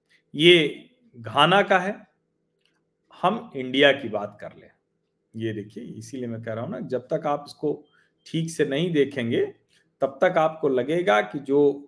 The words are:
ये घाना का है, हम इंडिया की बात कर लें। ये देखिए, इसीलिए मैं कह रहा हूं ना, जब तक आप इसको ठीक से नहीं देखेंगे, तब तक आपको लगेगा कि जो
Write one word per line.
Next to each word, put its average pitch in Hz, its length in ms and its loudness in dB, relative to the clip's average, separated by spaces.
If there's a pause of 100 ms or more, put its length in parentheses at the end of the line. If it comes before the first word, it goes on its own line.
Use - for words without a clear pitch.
(340)
ये 156 560 4 (260)
घाना 143 460 4
का 196 160 2
है, 190 280 -6 (1160)
हम 202 340 -2
इंडिया 135 360 4
की 120 160 -4
बात 104 320 -8
कर - 180 -16
लें। - 120 -20 (640)
ये 113 160 -6
देखिए, 104 320 -12
इसीलिए 123 420 -12
मैं 113 160 -10
कह 113 100 -10
रहा 110 120 -8
हूं 160 60 -10
ना, 254 100 -10
जब 127 320 -8
तक 156 140 -4
आप 147 200 -4
इसको - 380 -6 (420)
ठीक 165 240 -4
से 156 140 -2
नहीं 147 280 -2
देखेंगे, 135 540 0 (540)
तब - 240 -4
तक 180 140 2
आपको 160 300 0
लगेगा 175 540 0
कि 156 160 -10
जो 139 340 2 (160)